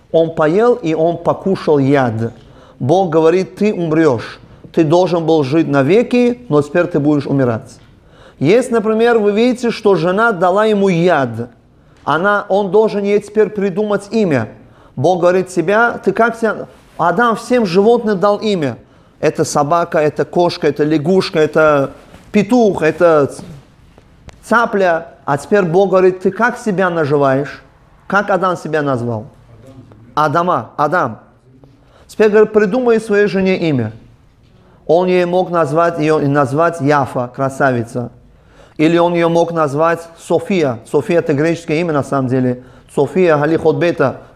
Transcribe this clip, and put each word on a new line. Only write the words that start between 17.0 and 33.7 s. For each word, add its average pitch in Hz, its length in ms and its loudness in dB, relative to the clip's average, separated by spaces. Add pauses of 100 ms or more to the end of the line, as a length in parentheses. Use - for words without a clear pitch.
всем 240 300 -2
животным 202 540 2
дал 208 180 2
имя. 180 400 -2 (420)
Это 156 260 0
собака, 165 540 0
это 151 260 0
кошка, 170 420 -2
это 147 160 0
лягушка, 160 560 0
это 151 520 2 (400)
петух, 208 500 2
это 156 460 2
ц-, - 160 -12 (1000)
цапля. 196 720 0 (100)
А 143 120 -2
теперь 208 260 0
Бог 190 260 2
говорит: 185 320 2
«Ты 196 100 -2
как 220 260 -2
себя 190 320 -2
называешь?» 143 720 0 (460)
Как 196 240 -2
Адам 180 260 0
себя 156 240 -4
назвал? 120 460 -4 (880)
Адама, 151 600 0
Адам. 147 420 -2 (880)
Теперь, 214 240 2
говорит, 214 220 4
«Придумай 220 460 2
своей 208 280 0
жене 190 300 0 (120)
имя». 117 220 -2 (960)